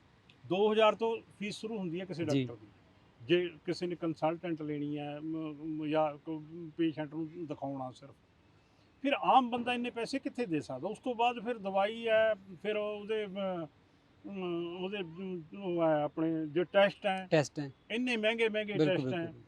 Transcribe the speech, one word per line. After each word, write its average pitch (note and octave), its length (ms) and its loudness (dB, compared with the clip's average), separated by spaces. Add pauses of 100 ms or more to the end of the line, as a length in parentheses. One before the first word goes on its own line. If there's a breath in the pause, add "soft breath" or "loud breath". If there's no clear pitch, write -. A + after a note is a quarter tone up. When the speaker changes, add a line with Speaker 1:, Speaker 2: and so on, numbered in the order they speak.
(460)
Speaker 1:
ਦੋ G3+ 260 4
ਹਜ਼ਾਰ G#3+ 220 6
ਤੋਂ A3+ 220 0 (220)
ਫੀਸ G3+ 180 -6
ਸ਼ੁਰੂ A3 220 -6
ਹੁੰਦੀ F3+ 220 -4
ਹੈ F#3+ 40 -6
ਕਿਸੇ F3 200 -4
Speaker 2:
ਜੀ। C#3+ 200 2
Speaker 1:
ਡਾਕਟਰ A#2+ 200 -10
ਦੀ। - 60 -20 (560)
ਜੇ F3 240 4 (140)
ਕਿਸੇ F3 220 -4
ਨੇ F3 100 -4
ਕੰਸਲਟੈਂਟ E3 680 -2
ਲੈਣੀ D3 360 -4
ਹੈ, D3 220 -8
ਮ-, D#3+ 340 -6 (100)
ਮ-, D#3 220 -4
ਜਾਂ D3+ 300 2
ਕੋਈ D#3+ 600 -10
ਪੇਸ਼ੈਂਟ D3+ 380 -2
ਨੂੰ D#3+ 320 -8
ਦਿਖਾਉਣਾ C#3 440 -6
ਸਿਰਫ, C3 240 -20 (880 soft breath)
ਫਿਰ C4+ 100 2
ਆਮ A3+ 380 6
ਬੰਦਾ A#3+ 240 0
ਇੰਨੇ A#3+ 160 -2
ਪੈਸੇ B3+ 280 -4
ਕਿੱਥੇ B3 280 -4
ਦੇ D#3 140 0
ਸਕਦਾ? C3+ 280 -6
ਉਸ G#3+ 100 -6
ਤੋਂ B3+ 160 -4
ਬਾਅਦ A#3 300 2
ਫਿਰ A#3 140 -4
ਦਵਾਈ G3+ 500 0
ਹੈ, A3 260 6 (280)
ਫਿਰ G#3 140 -2
ਉਹਦੇ, G#3 480 -4
ਅਮ, F#3 420 -4 (600)
ਅਮ, F3 560 -4
ਉਹਦੇ, G3+ 140 -4
ਅਮ, F3+ 440 -6 (200)
ਉਹ F3 200 0
ਹੈ D#3 200 4
ਆਪਣੇ D#3+ 440 0
ਜੋ D#3 180 0
ਟੈਸਟ G3+ 420 4
ਹੈ, F#3+ 240 -2
Speaker 2:
ਟੈਸਟ D#3 300 4
ਹੈ। C#3 120 -6 (180)
Speaker 1:
ਇੰਨੇ B3 260 0
ਮਹਿੰਗੇ, A3 320 4
ਮਹਿੰਗੇ G#3+ 240 -2
Speaker 2:
ਬਿਲਕੁਲ, F3 240 4
Speaker 1:
ਟੈਸਟ C#3 180 0
ਹੈ। F3 60 0
Speaker 2:
ਬਿਲਕੁਲ। - 280 -8